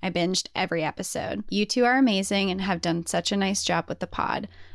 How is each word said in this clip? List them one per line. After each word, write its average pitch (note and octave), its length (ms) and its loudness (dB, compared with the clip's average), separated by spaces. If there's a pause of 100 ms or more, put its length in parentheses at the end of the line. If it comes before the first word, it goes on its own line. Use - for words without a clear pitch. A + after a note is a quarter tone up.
I F3+ 80 -2
binged F3+ 440 0
every E3+ 280 0
episode. - 680 -4
You G#3 160 2
two A#3+ 180 2
are B3+ 140 4
amazing G3 520 4
and F#3+ 120 -2
have F#3 180 0
done E3 260 0
such E3+ 240 0
a G#3 60 0
nice G3 280 0
job E3+ 220 0
with - 140 -6
the F3+ 60 -4
pod. - 420 -2 (260)